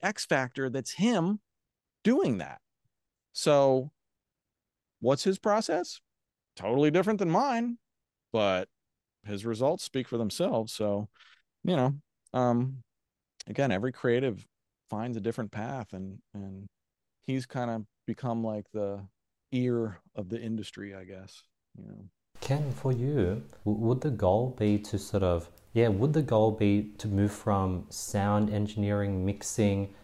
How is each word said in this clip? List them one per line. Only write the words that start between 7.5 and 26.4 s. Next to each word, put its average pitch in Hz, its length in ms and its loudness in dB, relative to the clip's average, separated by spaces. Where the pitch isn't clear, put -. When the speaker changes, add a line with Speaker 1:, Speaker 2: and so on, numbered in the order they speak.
Speaker 1:
but 98 380 2
his 104 200 -8
results 120 380 0
speak - 240 -4
for 120 100 -4
themselves. 113 560 -2
So, 104 360 -2
you 175 120 2
know, 135 200 2
um, 123 500 0
again, 139 240 0
every 107 200 -2
creative 120 540 0
finds 113 280 -6
a 107 40 -6
different 113 300 -4
path, 120 420 -8
and, 95 260 -12
and 98 340 -14
he's 131 240 -6
kinda 117 380 -6
become, 117 380 -4
like, 107 280 -6
the 101 320 -6
ear 120 480 -2
of 95 140 -8
the 117 100 -6
industry, 104 540 -8
I 95 120 -16
guess, 95 360 -18
you - 120 -18
know. 101 180 -16
Speaker 2:
Ken, 143 320 -2
for 131 200 -2
you, 117 520 0
w-, 104 220 0
would 123 140 2
the 151 100 0
goal 110 480 2
be 104 180 4
to 104 220 -4
sort 95 240 -2
of, 87 260 2
yeah, 117 140 6
would 113 260 2
the 160 80 2
goal 110 300 4